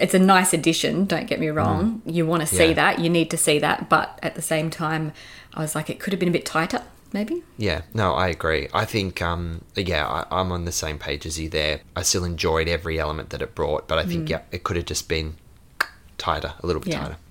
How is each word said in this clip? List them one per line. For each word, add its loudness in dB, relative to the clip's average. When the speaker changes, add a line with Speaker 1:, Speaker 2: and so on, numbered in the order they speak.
Speaker 1:
it's 2
a 8
nice 6
addition, 2
don't -2
get -2
me 0
wrong. 0
Speaker 2:
Mm. -6
Speaker 1:
You 2
wanna 2
see 4
Speaker 2:
Yeah. 4
Speaker 1:
that, 4
you 2
need 4
to -2
see 4
that, 0
but 2
at -4
the -10
same 0
time, -2
I -6
was -4
like, -4
it -6
could 2
have 2
been 4
a 2
bit 0
tighter, -2
maybe. -2
Speaker 2:
Yeah, 0
no, 2
I 2
agree. 0
I 2
think, -2
um, -4
yeah, 0
I, -4
I'm 0
on -4
the -6
same -4
page -6
as -6
you -4
there. 0
I -4
still 0
enjoyed 0
every -2
element -4
that -8
it -8
brought, -2
but 0
I 0
think, -2
Speaker 1:
Mm. -6
Speaker 2:
yeah, -2
it -8
could -2
have -2
just -6
been -4
tighter, -4
a -4
little 0
bit -4
Speaker 1:
Yeah. -2
Speaker 2:
tighter. -8